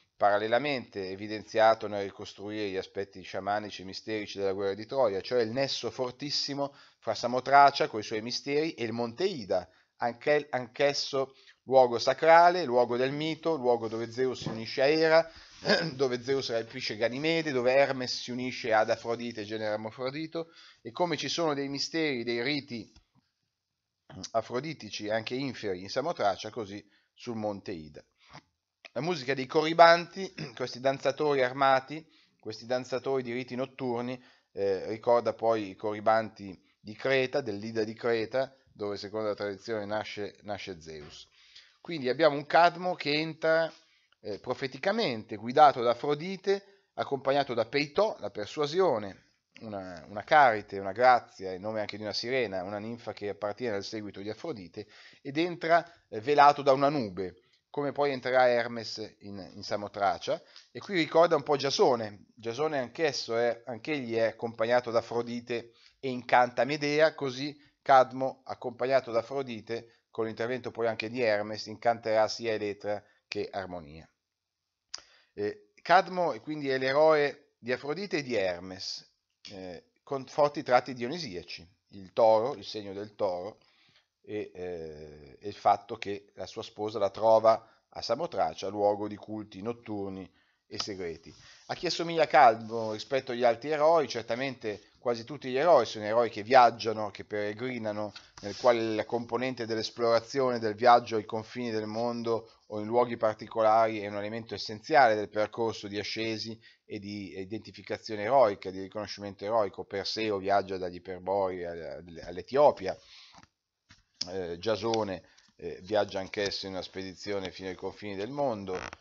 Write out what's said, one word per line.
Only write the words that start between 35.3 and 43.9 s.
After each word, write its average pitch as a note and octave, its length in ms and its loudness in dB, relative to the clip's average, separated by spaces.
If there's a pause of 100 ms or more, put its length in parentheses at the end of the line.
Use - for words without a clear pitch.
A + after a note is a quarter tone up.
poi A2 360 0
i F#2 60 -12
Coribanti G#2 840 -2 (200)
di G#2+ 160 -16
Creta, C3+ 440 0
dell'Ida A2+ 440 -4
di A2 100 -8
Creta, A#2 580 -2 (200)
dove G2+ 240 -6
secondo G#2 320 -6
la G2+ 60 0
tradizione G2+ 500 -6
nasce, G2+ 580 -6
nasce F#2+ 380 -10
Zeus. D#2 480 -16 (520)
Quindi D3 280 -4
abbiamo C#3+ 280 4
un C#3+ 100 -6
Cadmo F3 500 4
che D3 160 -2
entra, D#3+ 600 0 (480)